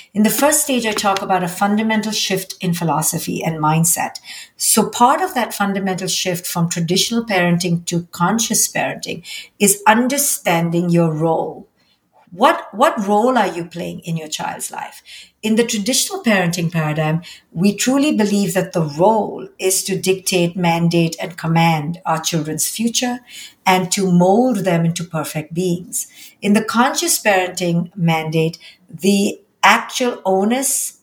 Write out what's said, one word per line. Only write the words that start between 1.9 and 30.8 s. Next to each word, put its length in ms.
shift 480
in 140
philosophy 720
and 160
mindset. 560
So 320
part 320
of 140
that 180
fundamental 540
shift 400
from 220
traditional 540
parenting 600
to 220
conscious 600
parenting 560
is 260
understanding 1040
your 240
role. 540
What, 440
what 320
role 320
are 80
you 180
playing 360
in 140
your 120
child's 420
life? 320
In 140
the 100
traditional 560
parenting 500
paradigm, 520
we 220
truly 420
believe 380
that 200
the 100
role 720
is 280
to 140
dictate, 560
mandate, 640
and 200
command 640
our 160
children's 460
future 540
and 280
to 180
mold 460
them 280
into 180
perfect 520
beings. 520
In 140
the 100
conscious 560
parenting 760
mandate, 640
the 540
actual 600
onus 800